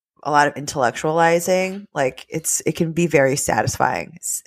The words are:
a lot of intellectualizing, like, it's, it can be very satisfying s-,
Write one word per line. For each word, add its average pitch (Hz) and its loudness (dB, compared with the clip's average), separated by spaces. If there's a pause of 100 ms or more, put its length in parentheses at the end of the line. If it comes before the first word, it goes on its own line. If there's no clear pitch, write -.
(240)
a 139 -4
lot 147 6
of - -2
intellectualizing, 170 0
like, 131 -4
it's, - -4
it - -2
can 165 -2
be 170 0
very 139 2
satisfying 117 -2
s-, - -8